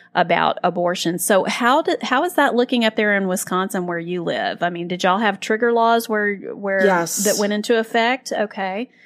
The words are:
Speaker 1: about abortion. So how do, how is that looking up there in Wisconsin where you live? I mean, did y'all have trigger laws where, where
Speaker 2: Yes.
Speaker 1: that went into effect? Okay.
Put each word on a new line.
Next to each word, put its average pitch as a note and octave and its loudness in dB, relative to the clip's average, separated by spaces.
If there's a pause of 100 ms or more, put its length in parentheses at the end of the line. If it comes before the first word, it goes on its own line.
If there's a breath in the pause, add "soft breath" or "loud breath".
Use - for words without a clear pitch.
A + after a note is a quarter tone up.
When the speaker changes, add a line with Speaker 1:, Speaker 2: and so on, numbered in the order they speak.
(140 loud breath)
Speaker 1:
about E3+ 2
abortion. F3 0
So F#3+ 2
how B3 2
do, E4 0
how C4+ 0
is F4 -4
that C#4 2
looking A#3+ 2
up A3 2
there G#3 2
in G3 0
Wisconsin F#3 -2
where E3+ -4
you E3+ -6
live? A2 -2
I F3 2
mean, F3 -8
did F3+ -6
y'all F#3+ 4
have G3+ 0
trigger A#3 0
laws A#3 2
where, G#3 0 (200)
where G3 -2
Speaker 2:
Yes. F#3 2
Speaker 1:
that G3+ 2
went G#3 0
into G#3 0
effect? A#3 0
Okay. G#3 -4 (160 loud breath)